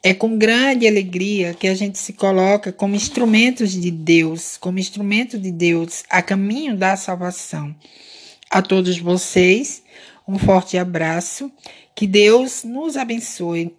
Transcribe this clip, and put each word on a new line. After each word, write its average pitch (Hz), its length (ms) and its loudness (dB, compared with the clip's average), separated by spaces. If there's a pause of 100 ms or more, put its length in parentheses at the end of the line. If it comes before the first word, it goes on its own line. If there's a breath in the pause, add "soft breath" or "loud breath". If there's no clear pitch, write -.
É 190 100 4
com 226 240 0
grande 233 500 4
alegria 190 640 0
que 190 140 -4
a 190 60 2
gente 196 240 -4
se - 160 -12
coloca 196 580 2
como 202 240 -2
instrumentos 226 760 2
de 175 200 -2
Deus, 165 680 0
como 185 220 -6
instrumento 208 580 -4
de 190 140 -6
Deus 170 580 -2
a 180 120 2
caminho 208 540 -2
da 190 200 2
salvação. 180 800 -8 (760 loud breath)
A 190 120 2
todos 185 360 0
vocês, 180 840 0 (440 loud breath)
um 196 100 -6
forte 185 400 2
abraço. 175 760 -4 (440 loud breath)
Que 214 120 -2
Deus 214 560 4
nos 269 320 -8
abençoe 180 840 -6